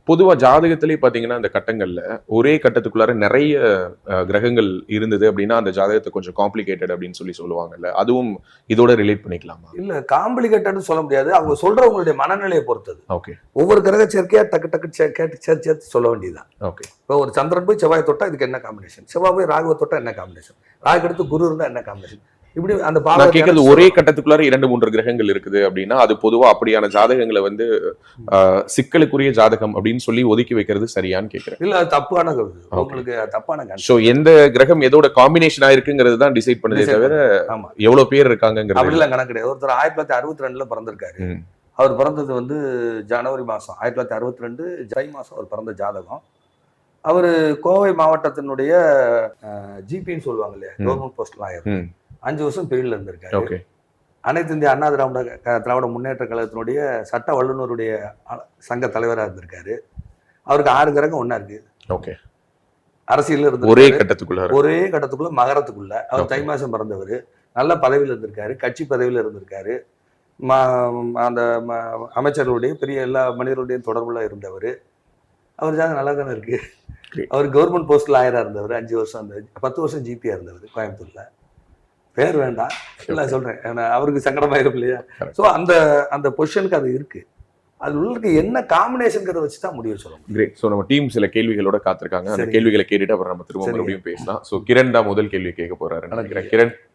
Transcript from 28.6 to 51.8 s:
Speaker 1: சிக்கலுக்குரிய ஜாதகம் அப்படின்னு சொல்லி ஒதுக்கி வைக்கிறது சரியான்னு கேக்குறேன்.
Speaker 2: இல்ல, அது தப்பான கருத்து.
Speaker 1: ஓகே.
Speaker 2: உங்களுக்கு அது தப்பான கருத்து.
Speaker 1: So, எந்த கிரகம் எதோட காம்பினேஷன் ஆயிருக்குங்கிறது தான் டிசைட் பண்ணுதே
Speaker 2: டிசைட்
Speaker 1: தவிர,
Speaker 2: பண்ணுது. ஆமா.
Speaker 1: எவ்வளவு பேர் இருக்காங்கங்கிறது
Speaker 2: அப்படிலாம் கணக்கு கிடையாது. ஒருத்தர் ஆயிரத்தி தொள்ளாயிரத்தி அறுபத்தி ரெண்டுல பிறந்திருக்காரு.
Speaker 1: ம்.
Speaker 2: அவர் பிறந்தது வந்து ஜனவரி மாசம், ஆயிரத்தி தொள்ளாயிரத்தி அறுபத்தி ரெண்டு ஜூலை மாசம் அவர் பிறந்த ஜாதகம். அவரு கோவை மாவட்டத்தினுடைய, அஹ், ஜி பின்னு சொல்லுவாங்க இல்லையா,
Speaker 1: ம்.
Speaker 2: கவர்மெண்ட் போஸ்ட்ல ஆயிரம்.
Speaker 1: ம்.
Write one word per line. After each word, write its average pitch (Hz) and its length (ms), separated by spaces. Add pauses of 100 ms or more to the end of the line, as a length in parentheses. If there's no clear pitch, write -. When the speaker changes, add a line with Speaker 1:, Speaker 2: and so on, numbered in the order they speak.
Speaker 1:
சிக்கலுக்குரிய 139 640
ஜாதகம் 110 440
அப்படின்னு 107 220
சொல்லி 120 260
ஒதுக்கி 117 300
வைக்கிறது 104 420
சரியான்னு 92 360
கேக்குறேன். - 280
Speaker 2:
இல்ல, 175 180
அது 170 100
தப்பான 160 460
கருத்து. 95 260
Speaker 1:
ஓகே. 92 200
Speaker 2:
உங்களுக்கு 123 400
அது 107 120
தப்பான 110 300
கருத்து. 98 240
Speaker 1:
So, 127 180
எந்த 147 460
கிரகம் 139 320
எதோட 139 340
காம்பினேஷன் 151 520
ஆயிருக்குங்கிறது 131 500
தான் 135 160
டிசைட் 117 280
பண்ணுதே 107 200
Speaker 2:
டிசைட் 104 100
Speaker 1:
தவிர, 123 240
Speaker 2:
பண்ணுது. 110 340
ஆமா. 110 260
Speaker 1:
எவ்வளவு 117 320
பேர் 139 200
இருக்காங்கங்கிறது 110 540
Speaker 2:
அப்படிலாம் 156 320
கணக்கு 127 180
கிடையாது. 117 200
ஒருத்தர் 135 240
ஆயிரத்தி 156 220
தொள்ளாயிரத்தி 143 200
அறுபத்தி 139 280
ரெண்டுல 127 240
பிறந்திருக்காரு. 107 500
Speaker 1:
ம். 90 200 (380)
Speaker 2:
அவர் 131 180
பிறந்தது 139 380
வந்து 127 240 (480)
ஜனவரி 123 380
மாசம், 107 320
ஆயிரத்தி 120 240
தொள்ளாயிரத்தி 117 200
அறுபத்தி 120 220
ரெண்டு 120 240 (220)
ஜூலை 131 220
மாசம் 139 280
அவர் - 120
பிறந்த 110 240
ஜாதகம். 101 500 (800)
அவரு 175 280 (300)
கோவை 190 300
மாவட்டத்தினுடைய, 151 840 (680)
அஹ், 101 420
ஜி 156 140
பின்னு 170 280
சொல்லுவாங்க 107 280
இல்லையா, 95 220
Speaker 1:
ம். 104 80
Speaker 2:
கவர்மெண்ட் 131 320
போஸ்ட்ல 110 260
ஆயிரம். 92 300
Speaker 1:
ம். 87 140 (320)